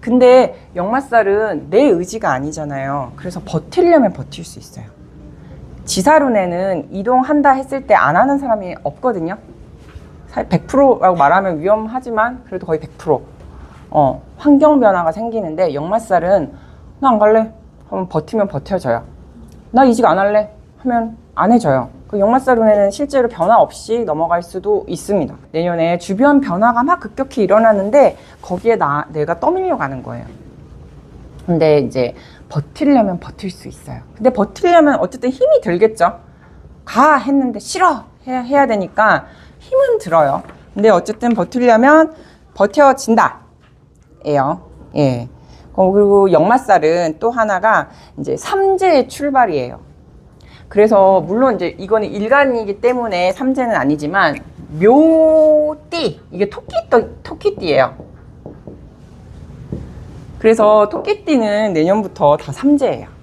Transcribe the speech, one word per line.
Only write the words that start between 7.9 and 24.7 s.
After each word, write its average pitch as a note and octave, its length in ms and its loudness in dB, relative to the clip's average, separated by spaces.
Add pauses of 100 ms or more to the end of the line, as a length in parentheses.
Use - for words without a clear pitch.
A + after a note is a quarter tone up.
안 C#3+ 200 2
하는 C4+ 220 2
사람이 G#3+ 460 -4
없거든요. F#3 520 -6 (920)
사-, - 160 -8
백 - 240 -4
프로라고 B3+ 480 2
말하면 E3 440 2
위험하지만 A3 880 -4
그래도 F#3 200 -12
거의 D#3+ 120 -2
백 - 200 -14
프로. C#3+ 240 -2 (680)
어, C3+ 320 0 (160)
환경 D4 400 4
변화가 F#3 320 2
생기는데, F#3 640 -4
역마살은 F3+ 800 -2 (480)
"나 C4+ 80 2
안 A3+ 100 2
갈래." A3 320 2 (400)
하면 F#3+ 180 -8
버티면 F#3+ 380 -4
버텨져요. C#3 560 -4 (680)
"나 C4 120 4
이직 A#3 200 4
안 E3+ 160 4
할래." G#3 300 0 (280)
하면 A#3 380 -4 (180)
안 F#3 180 0
해져요. C3+ 380 2 (180)
그 G#3 100 -6
역마살 B3 400 2
운에는 G#3 320 2
실제로 C4+ 380 -2
변화 G#3 320 0
없이 A3 440 -4
넘어갈 E3 380 -2
수도 F#3+ 460 -4